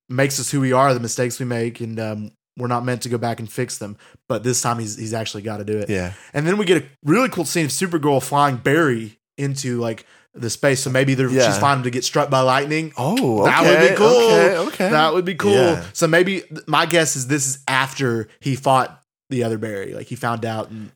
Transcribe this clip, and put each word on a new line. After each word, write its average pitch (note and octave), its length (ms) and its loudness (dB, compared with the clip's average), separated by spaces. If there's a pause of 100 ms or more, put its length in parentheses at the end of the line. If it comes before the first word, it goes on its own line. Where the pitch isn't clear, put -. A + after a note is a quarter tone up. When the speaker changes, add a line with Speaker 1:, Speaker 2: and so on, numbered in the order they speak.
(100)
Speaker 1:
"Makes C#3 280 0
us B2 120 -6
who C#3+ 100 0
we C3 120 0
are, C3+ 200 4
the A#2+ 80 0
mistakes A#2+ 400 -4
we C3 60 -6
make, A#2 340 -4
and, A2+ 180 -8
um, G#2+ 340 -8 (260)
we're B2 80 -4
not B2 180 -2
meant B2+ 180 -4
to C3+ 60 -8
go A#2+ 80 -2
back A#2 240 -4
and A2 100 -12
fix - 280 -8
them." G#2 180 -12 (320)
But G#2+ 160 -4
this B2 160 0
time A#2+ 180 -2
he's, G#2+ 200 -8
he's A2 160 -8
actually A2 280 -8
gotta G#2 220 -8
do G#2+ 140 -4
it. G2+ 100 -6
Speaker 2:
Yeah. F#2 240 -4 (220)
Speaker 1:
And D3 120 -2
then F#3+ 120 0
we G#3 80 -2
get E3+ 160 4
a C#3 40 -20 (160)
really G3+ 280 2
cool F3 160 -4
scene E3+ 180 -2
of C3+ 60 -2
Supergirl D3 520 0
flying C#3+ 360 2
Barry C3 600 0 (200)
into, C3+ 420 -4
like, A2+ 240 -6 (300)
the A#2 160 -6
space. C3+ 320 0
So C#3 80 -4
maybe C3+ 240 2
they're, B2+ 160 2
Speaker 2:
Yeah. B2+ 180 4
Speaker 1:
she's G2 100 2
flying C#3 200 2
him B2 60 -4
to B2 60 -4
get B2 140 -4
struck D3 260 0
by C3+ 100 4
lightning. C#3+ 580 0
Speaker 2:
Oh, C3 460 0
Speaker 1:
That C#3+ 200 4
would D#3 160 6
be E3 60 8
Speaker 2:
okay, F#3+ 100 4
Speaker 1:
cool. G#3 120 6 (240)
Speaker 2:
okay, E3+ 260 4
okay. F#3+ 320 -2
Speaker 1:
That D#3 240 4
would F3+ 120 0
be F#3+ 80 -4
cool. G3+ 180 0
Speaker 2:
Yeah. E3+ 300 4 (120)
Speaker 1:
So E3+ 120 0
maybe F3+ 360 2
th-, - 240 -16
my D#3 200 2
guess D#3+ 300 0
is C3 100 -6
this C3+ 200 -2
is C3+ 120 -6 (100)
after C3 600 -2 (120)
he C#3 160 -4
fought C3 460 0 (280)
the B2 140 -2
other A2+ 140 -2
Barry. G2+ 360 -8
Like, G#2 140 -12
he B2+ 60 -12
found A#2 300 -4
out, A2 260 -6
and G#2+ 260 -16